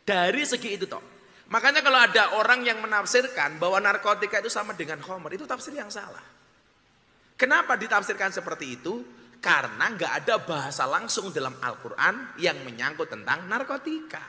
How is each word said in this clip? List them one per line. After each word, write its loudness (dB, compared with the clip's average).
Dari 2
segi -4
itu -6
toh. -10
Makanya 4
kalau 8
ada 6
orang 4
yang 0
menafsirkan 0
bahwa 2
narkotika 2
itu -6
sama -4
dengan -6
khamar, -10
itu -8
tafsir -8
yang -10
salah. -14
Kenapa 2
ditafsirkan 0
seperti -8
itu? -6
Karena 2
nggak -4
ada 2
bahasa -2
langsung -2
dalam -4
Al-Quran -2
yang 0
menyangkut -4
tentang -2
narkotika. -6